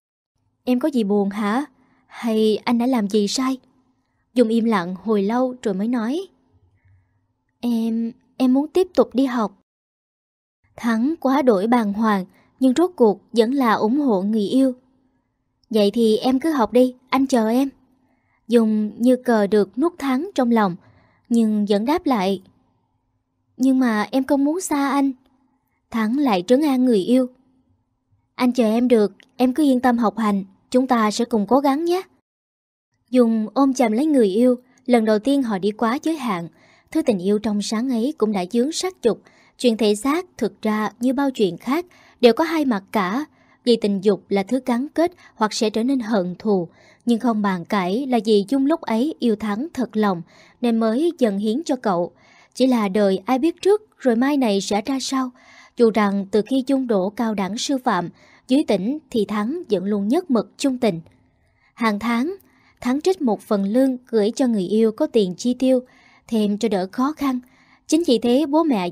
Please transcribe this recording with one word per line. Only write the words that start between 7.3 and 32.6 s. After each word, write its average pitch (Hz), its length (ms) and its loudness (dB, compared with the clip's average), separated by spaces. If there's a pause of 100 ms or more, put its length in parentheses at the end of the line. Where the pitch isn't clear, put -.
"Em... 226 520 -2 (240)
em 254 180 2
muốn 285 140 0
tiếp 370 260 0
tục - 200 2
đi 269 120 2
học." 240 320 -4 (1160)
Thắng 233 440 -2
quá 277 220 0
đổi 214 240 2
bàng 233 260 0
hoàng, 208 320 0 (360)
nhưng 262 160 4
rốt 359 200 2
cuộc 208 240 2 (120)
vẫn 226 220 2
là 254 180 2
ủng 214 240 0
hộ 247 260 0
người 214 200 -2
yêu. 262 300 2 (1000)
"Vậy 208 200 2
thì 220 260 2
em 262 240 0
cứ 320 100 -2
học 262 220 0
đi, 247 220 4 (140)
anh 269 180 0
chờ 226 220 2
em." 254 200 0 (800)
Dung 214 500 2
như 247 180 4
cờ 233 300 0
được 196 320 0
nút 339 200 -2
Thắng 277 360 -4
trong 247 160 0
lòng, 208 260 2 (520)
nhưng 214 400 0
vẫn 208 160 0
đáp 311 220 -2
lại, 196 360 0 (1120)
"Nhưng 262 220 2
mà 220 320 0
em 262 140 -2
không 277 200 0
muốn 311 160 -2
xa 277 280 -2
anh." 277 240 0 (760)
Thắng 226 280 -2
lại 214 280 0
trấn 254 160 4
an 262 220 2
người 240 140 4
yêu, 247 280 2 (1080)
"Anh 247 180 0
chờ 247 120 0
em 226 240 0
được, 214 240 2 (240)
em 254 180 0
cứ 311 80 0
yên 262 180 4
tâm 247 180 2
học 208 200 0
hành, 208 260 -2 (260)
chúng 262 160 2
ta 226 240 0
sẽ 233 140 -2
cùng 208 220 -2
cố 254 140 2
gắng 277 240 0
nhé." 349 180 -2 (1080)